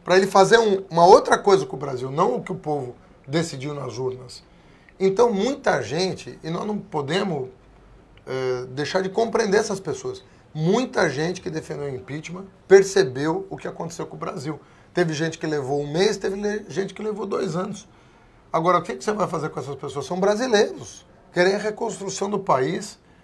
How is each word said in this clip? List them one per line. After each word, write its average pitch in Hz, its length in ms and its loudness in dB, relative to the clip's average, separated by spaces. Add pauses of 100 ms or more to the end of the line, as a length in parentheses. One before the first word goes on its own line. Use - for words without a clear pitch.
pra 180 140 4
ele 196 100 6
fazer 196 300 8
um, 202 320 2
uma 170 160 6
outra 254 320 10
coisa 190 280 4
com - 100 -10
o 147 40 -8
Brasil, 131 300 -6
não 185 260 2
o 196 80 -6
que - 80 -8
o 180 40 -8
povo 139 400 -6 (320)
decidiu 147 460 -4
nas 131 240 -10
urnas. 127 460 -8 (560)
Então, 190 320 4
muita 202 500 0
gente, 139 640 -4
e 156 60 -8
nós 170 160 -6
não 214 120 -4
podemos, 156 680 -4 (800)
eh, 127 460 -2
deixar 147 300 -2
de 185 80 -4
compreender 220 480 2
essas 214 220 -2
pessoas, 127 440 -8 (300)
muita 190 560 2
gente 160 300 -4
que - 100 -10
defendeu 151 360 -8
o 139 100 -8
impeachment 156 500 -12 (220)
percebeu 175 840 4
o 156 60 -10
que - 120 -10
aconteceu - 400 -10
com - 80 -16
o 156 40 -16
Brasil. 151 400 -8 (340)
Teve 170 200 0
gente 160 240 -4
que - 80 -8
levou 143 340 -2
um 147 140 -6
mês, 202 240 2
teve 196 180 -4
le-, 208 320 -4
gente 160 260 -6
que 208 100 -12
levou 214 220 -6
dois 196 300 -4
anos. 185 320 -6 (640)
Agora, 175 280 2
o - 20 -2
que 226 140 -8
que - 80 -12
você 220 100 -2
vai 208 140 -2
fazer 147 220 -4
com - 100 -12
essas 135 160 -8
pessoas? 139 300 -8
São 180 140 -6
brasileiros, 208 840 0 (260)
querem 180 240 2
a 208 40 -4
reconstrução 208 680 -6
do 208 100 -2
país, 160 600 -2 (240)